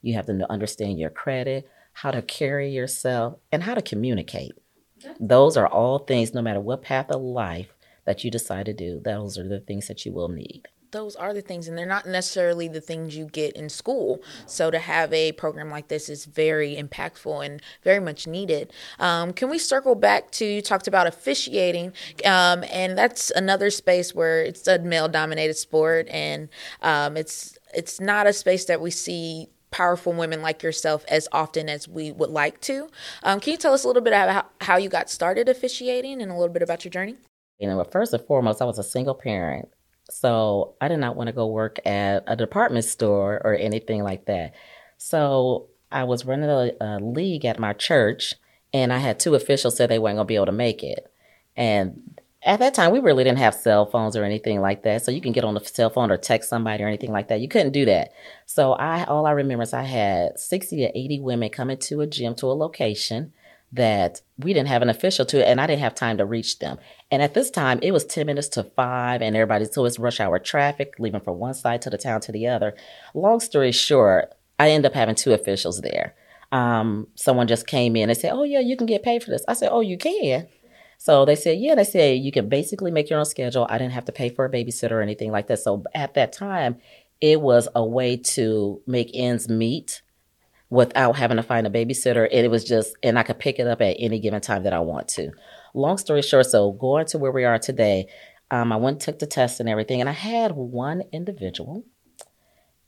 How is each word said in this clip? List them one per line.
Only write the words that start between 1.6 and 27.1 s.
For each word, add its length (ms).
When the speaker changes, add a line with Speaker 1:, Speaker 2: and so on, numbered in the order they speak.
Speaker 1:
how 180
to 120
carry 480
yourself, 640
and 100
how 120
to 80
communicate. 680
Speaker 2:
That's 180
Speaker 1:
Those 360
are 120
all 320
things, 340
no 80
matter 180
what 220
path 280
of 120
life 500
that 200
you 60
decide 360
to 80
do, 300
those 340
are 80
the 140
things 280
that 160
you 80
will 160
need. 340
Speaker 3:
Those 260
are 180
the 80
things, 260
and 80
they're 80
not 220
necessarily 600
the 140
things 340
you 120
get 280
in 140
school. 540
So 240
to 80
have 340
a 200
program 360
like 200
this 200
is 160
very 520
impactful 680
and 160
very 160
much 260
needed. 460
Um, 360
can 160
we 80
circle 360
back 380
to, 140
you 160
talked 260
about 180
officiating, 880
um, 480
and 240
that's 360
another 380
space 440
where 280
it's 240
a 120
male-dominated 760
sport, 560
and, 380
um, 380